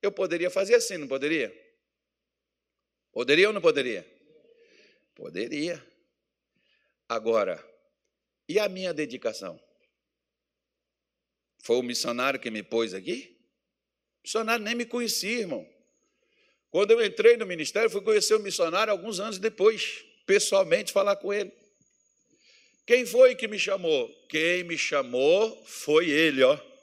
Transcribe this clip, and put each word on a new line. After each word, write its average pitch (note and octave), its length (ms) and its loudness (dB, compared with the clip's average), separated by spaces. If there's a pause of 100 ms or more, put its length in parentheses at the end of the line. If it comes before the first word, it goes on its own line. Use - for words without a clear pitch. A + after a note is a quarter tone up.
Eu G3+ 120 -2
poderia F3+ 380 -2
fazer G3 260 2
assim, A3+ 200 2
não D3 120 -10
poderia? C3+ 440 -2 (1600)
Poderia D3 360 4
ou G#3+ 40 -2
não G3+ 80 -6
poderia? C3 460 0 (1080)
Poderia. C#3+ 720 -8 (1200)
Agora, G#2+ 540 0 (840)
e F3+ 100 0
a G#3 100 0
minha F#3 260 -8
dedicação? A#2 680 -8 (2000)
Foi A#2 120 2
o A2 60 0
missionário B2 560 -4
que A#2+ 120 -8
me G#2+ 120 -8
pôs A2+ 320 -2
aqui? E3+ 420 -12 (840)
O - 40 -20
missionário A3+ 400 -4
nem A3+ 100 -4
me A#3+ 120 -4
conhecia, A#3 540 -4
irmão. D3 280 -8 (1000)
Quando G3+ 220 4
eu A#3 120 4
entrei G#3+ 320 6
no A3 100 -6
ministério, F3+ 440 -2
fui G3 120 -6
conhecer G#3+ 320 2
o G#3+ 60 2
missionário G3 520 -2
alguns F#3+ 260 -6
anos G3+ 200 -8
depois, G#3 640 0 (220)
pessoalmente G3 680 2
falar G3+ 240 2
com G3+ 160 -6
ele. G3+ 200 -4 (1300)
Quem B3 180 4
foi A#3+ 300 4
que A3+ 140 -8
me G#3 100 -10
chamou? E3 500 -2 (200)
Quem E3+ 340 0
me E3+ 160 -8
chamou C#3+ 840 0
foi D#3+ 440 0
ele, D3 340 2
ó. C#3 260 4 (140)